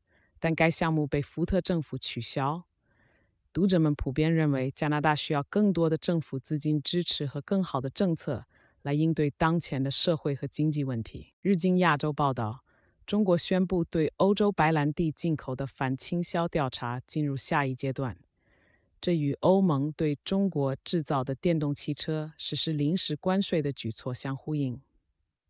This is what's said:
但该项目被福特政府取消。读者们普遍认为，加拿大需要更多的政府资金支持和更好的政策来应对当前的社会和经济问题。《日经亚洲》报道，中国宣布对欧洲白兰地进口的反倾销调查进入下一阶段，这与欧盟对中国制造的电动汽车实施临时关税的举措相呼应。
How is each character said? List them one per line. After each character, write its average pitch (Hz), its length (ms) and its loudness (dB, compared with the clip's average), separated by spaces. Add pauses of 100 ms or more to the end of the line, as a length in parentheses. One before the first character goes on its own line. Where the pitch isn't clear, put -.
(380)
但 165 160 0
该 165 160 4
项 160 240 0
目 151 100 2
被 143 160 -2
福 156 240 -4
特 185 160 2
政 170 220 0
府 135 160 -8
取 - 220 -6
消。 147 460 -2 (840)
读 180 140 2
者 185 140 4
们 151 120 4
普 143 200 -4
遍 156 200 2
认 156 200 4
为， 135 180 0
加 - 160 -4
拿 147 140 2
大 156 120 4
需 151 200 -2
要 143 100 0
更 208 300 2
多 165 180 2
的 156 60 2
政 170 240 0
府 139 180 -6
资 151 180 -4
金 151 240 0
支 175 220 0
持 - 240 -2
和 139 140 -6
更 196 200 0
好 143 200 -2
的 135 100 -4
政 180 240 0
策 139 320 -4 (360)
来 143 120 -2
应 160 180 2
对 147 160 2
当 165 300 2
前 135 240 -2
的 139 80 -2
社 165 260 2
会 143 200 -4
和 143 100 -8
经 151 240 0
济 147 140 -2
问 123 180 -4
题。 - 380 -16
《日 190 160 2
经 185 220 2
亚 165 180 4
洲》 151 160 -2
报 143 200 2
道， 117 300 -6 (420)
中 208 200 0
国 180 120 4
宣 185 300 2
布 175 160 0
对 160 360 0
欧 196 140 6
洲 202 200 2
白 160 180 2
兰 151 220 2
地 165 180 0
进 160 240 -2
口 131 220 -6
的 139 100 -6
反 135 300 -2
倾 175 260 -4
销 170 240 -2
调 143 240 -2
查 123 340 -6
进 151 220 -2
入 135 100 -2
下 143 300 0
一 131 80 -2
阶 135 180 -4
段， 127 240 -6 (840)
这 175 160 0
与 143 240 0
欧 190 200 6
盟 151 300 2
对 151 340 -2
中 196 240 0
国 139 360 -2
制 170 180 0
造 135 220 -2
的 135 100 -4
电 170 240 0
动 147 160 0
汽 - 180 -4
车 156 460 -4
实 - 160 -6
施 160 180 -2
临 147 240 0
时 156 200 0
关 190 260 0
税 170 180 0
的 139 120 -2
举 - 180 -8
措 123 240 -6
相 135 220 -4
呼 156 180 -6
应。 131 260 -2 (680)